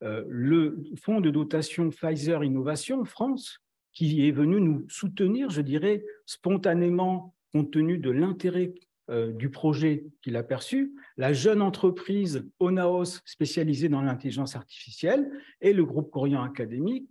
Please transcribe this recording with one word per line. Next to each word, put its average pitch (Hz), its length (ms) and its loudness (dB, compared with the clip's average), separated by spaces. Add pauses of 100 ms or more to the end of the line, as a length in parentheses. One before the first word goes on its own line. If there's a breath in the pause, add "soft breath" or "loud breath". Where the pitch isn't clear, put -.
euh, 120 260 -6
le 151 540 2 (180)
fonds 214 220 0
de 160 80 4
dotation 156 640 0
Pfizer 160 520 -2
Innovation 202 600 -2
France, - 560 -6 (320)
qui 151 340 2
est 147 40 4
venu 151 280 4
nous 156 300 2
soutenir, 208 640 -2
je 151 100 -2
dirais, 156 420 0 (220 loud breath)
spontanément, 180 1080 0 (180)
compte 147 160 2
tenu 160 300 2
de 135 100 -2
l'intérêt, 180 640 0 (360)
euh, 113 220 0
du 113 180 -4
projet 151 560 0 (160)
qu'il 117 140 -6
a 117 80 -2
perçu, 269 480 -2 (240 loud breath)
la 131 160 0
jeune 202 300 4
entreprise 185 840 0 (140)
Onaos 180 640 2
spécialisée 156 640 0
dans 139 120 2
l'intelligence 131 540 -2
artificielle 190 760 -2 (300 loud breath)
et 196 100 6
le 185 140 6
groupe 139 260 -4
Corian 139 300 0
Academy 139 680 -4